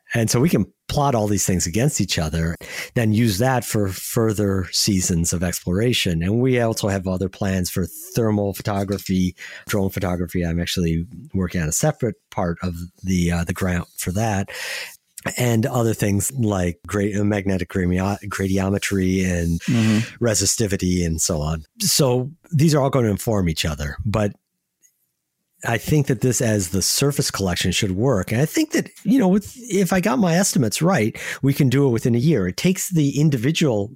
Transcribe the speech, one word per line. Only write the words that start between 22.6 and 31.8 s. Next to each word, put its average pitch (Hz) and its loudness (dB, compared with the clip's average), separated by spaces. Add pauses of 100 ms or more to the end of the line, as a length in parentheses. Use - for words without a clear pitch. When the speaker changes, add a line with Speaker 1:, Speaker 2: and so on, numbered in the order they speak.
Speaker 1:
are 151 4
all 131 2
gonna 120 4
inform 101 0
each 80 -2
other, 73 -4
but 104 0 (1300)
I 117 0
think 151 2
that 120 0
this 131 2
as 107 2
the 95 0
surface - 0
collection 92 0
should 95 0
work. 104 0
And 107 0
I 151 2
think 311 -2
that, - -2 (140)
you 226 4
know, 220 4
with, 196 0
if 202 0
I 190 2
got 226 0
my 175 4
estimates 156 2
right, 156 2 (240)
we 135 4
can 143 4
do 139 4